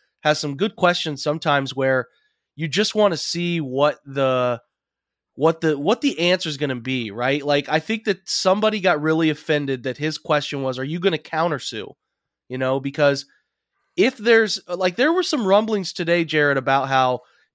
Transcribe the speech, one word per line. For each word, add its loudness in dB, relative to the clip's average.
has 2
some -6
good -2
questions 0
sometimes -2
where 0
you -6
just -2
wanna 2
see -2
what 0
the, 0
what 2
the, 2
what 0
the -2
answer 0
is -6
gonna -4
be, -4
right? -2
Like, 0
I 0
think -4
that -4
somebody 0
got 2
really 2
offended -2
that -6
his -4
question -4
was, -4
"Are -6
you -6
gonna 0
countersue?" -4
You -8
know, 0
because 0
if 2
there's, 4
like, -2
there 4
were 2
some -2
rumblings 2
today, 0
Jared, 2
about 0
how 2